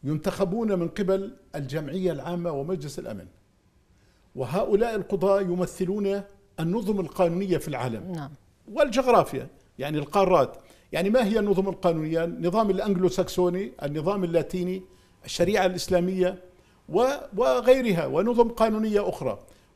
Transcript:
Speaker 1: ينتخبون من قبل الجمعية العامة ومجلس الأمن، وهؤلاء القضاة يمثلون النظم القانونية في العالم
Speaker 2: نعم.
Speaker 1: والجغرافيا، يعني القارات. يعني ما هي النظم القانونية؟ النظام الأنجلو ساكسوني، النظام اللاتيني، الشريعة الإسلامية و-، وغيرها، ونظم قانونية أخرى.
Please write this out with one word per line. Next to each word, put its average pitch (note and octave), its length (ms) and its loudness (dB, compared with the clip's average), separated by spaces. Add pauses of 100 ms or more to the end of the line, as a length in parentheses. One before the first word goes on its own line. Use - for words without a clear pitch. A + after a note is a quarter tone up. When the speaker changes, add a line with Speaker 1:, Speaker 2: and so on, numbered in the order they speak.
Speaker 1:
ينتخبون F#3 760 -2
من E3+ 80 -2
قبل G3 460 -2 (220)
الجمعية D3+ 560 -4
العامة E3+ 400 -6
ومجلس D3 480 -6
الأمن، G#2 260 -12 (1080)
وهؤلاء G3+ 600 0
القضاة G3 460 0
يمثلون F#3+ 800 -2 (380)
النظم G3 400 -2
القانونية F3+ 580 0
في - 100 -6
العالم B2 440 -6
Speaker 2:
نعم. D3+ 180 -10 (440)
Speaker 1:
والجغرافيا، A3+ 720 2 (320)
يعني D3 180 -4
القارات. F3+ 580 2 (360)
يعني F3+ 180 0
ما A#3 160 4
هي G#3+ 140 2
النظم G3 300 0
القانونية؟ E3 540 0
النظام F3 460 0
الأنجلو F#3+ 400 2
ساكسوني، F3+ 600 0 (120)
النظام D#3 400 -2
اللاتيني، F3 580 -2 (440)
الشريعة F#3+ 400 2
الإسلامية F#3 720 0 (520)
و-، A#3+ 240 2 (240)
وغيرها، B3 680 4
ونظم A3 440 2
قانونية A3 600 0
أخرى. B2 300 -6 (360)